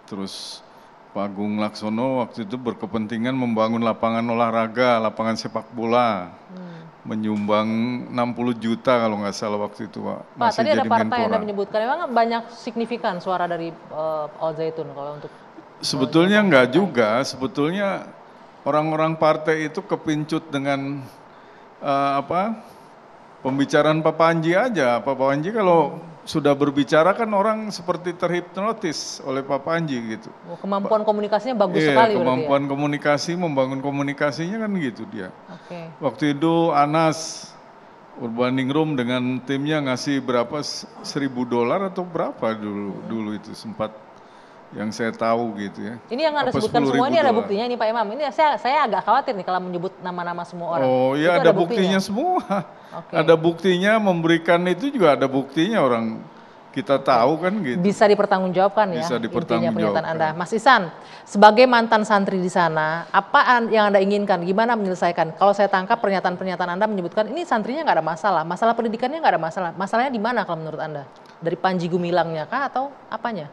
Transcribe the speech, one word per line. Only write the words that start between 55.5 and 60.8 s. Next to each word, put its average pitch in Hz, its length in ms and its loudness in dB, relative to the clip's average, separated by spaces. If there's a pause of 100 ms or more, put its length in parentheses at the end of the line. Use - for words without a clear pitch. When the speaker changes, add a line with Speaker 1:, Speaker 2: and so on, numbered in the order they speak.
Speaker 1:
orang 113 400 0 (560)
kita 135 240 0
Speaker 2:
Oke. 135 80 -4
Speaker 1:
tahu 131 260 6 (140)
kan 185 60 0 (100)
gitu. 127 160 -2
Speaker 2:
Bisa 196 320 2
dipertanggungjawabkan 196 800 2
ya, 165 160 -4
Speaker 1:
Bisa 127 80 -2
Speaker 2:
intinya 113 80 -2
Speaker 1:
dipertanggungjawabkan. 110 800 0
Speaker 2:
pernyataan 160 160 -4
Anda. 160 160 2
Mas 170 160 -6
Ihsan, 226 320 4 (400)